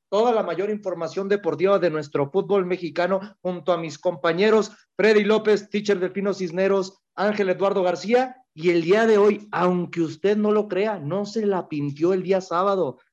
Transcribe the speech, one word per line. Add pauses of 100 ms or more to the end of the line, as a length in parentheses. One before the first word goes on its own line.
toda
la
mayor
información
deportiva
de
nuestro
fútbol
mexicano (220)
junto
a
mis
compañeros (240)
Freddy
López,
Teacher
Delfino
Cisneros, (160)
Ángel
Eduardo
García. (160)
Y
el
día
de
hoy,
aunque
usted
no
lo
crea,
no
se
la
pintió
el
día
sábado. (140)